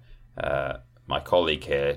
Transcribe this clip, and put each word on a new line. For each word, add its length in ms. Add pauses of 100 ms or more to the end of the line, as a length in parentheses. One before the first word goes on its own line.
(420)
uh, 360 (280)
my 140
colleague 440
here, 320